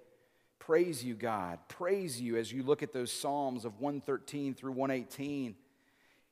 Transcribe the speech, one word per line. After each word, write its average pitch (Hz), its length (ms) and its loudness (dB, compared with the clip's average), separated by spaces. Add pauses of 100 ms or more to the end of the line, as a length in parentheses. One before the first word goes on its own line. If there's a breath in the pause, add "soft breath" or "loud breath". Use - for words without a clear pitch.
(580 soft breath)
"Praise 160 460 4
you, 120 120 -2
God. 101 520 0
Praise 180 520 0
you," 117 180 2
as 113 140 0
you 131 120 -2
look 143 200 4
at 143 100 -6
those 123 180 -2
psalms 139 540 -2
of 107 140 -8
one 143 220 -2
thirteen 139 520 -2
through 131 180 -8
one 135 200 0
eighteen. 135 640 -4 (760 soft breath)